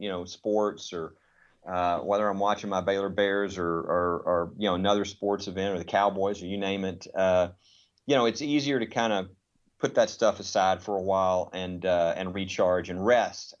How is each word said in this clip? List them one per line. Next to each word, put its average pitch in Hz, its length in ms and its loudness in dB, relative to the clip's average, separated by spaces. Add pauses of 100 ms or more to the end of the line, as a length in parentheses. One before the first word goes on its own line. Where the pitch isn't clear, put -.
you 101 80 -6
know, 90 160 -4
sports 104 680 -2
or, 82 220 -8 (520)
uh, 87 340 0
whether 101 280 2
I'm 98 120 0
watching 104 300 0
my 95 120 0
Baylor 98 260 0
Bears 98 500 0
or, 87 120 -2
or, 87 560 0
or, 87 320 0
you 104 100 0
know, 90 80 2
another 101 300 2
sports 98 420 -4
event 95 260 -4
or 90 40 -4
the 85 80 -6
Cowboys 98 580 0
or 90 40 -10
you 98 100 -4
name 98 260 -2
it, 92 320 -8
uh, 92 340 2 (560)
you 139 120 2
know, 123 80 4
it's 113 160 0
easier 143 380 0
to 113 60 -2
kind 113 280 0
of 95 160 -2 (500)
put 139 160 -2
that 117 140 4
stuff 104 320 2
aside 95 420 2
for 101 140 -4
a 95 40 -2
while 92 520 2
and, 90 320 -6
uh, 87 320 4
and 92 180 -4
recharge 95 540 0
and 92 160 -4
rest 110 540 2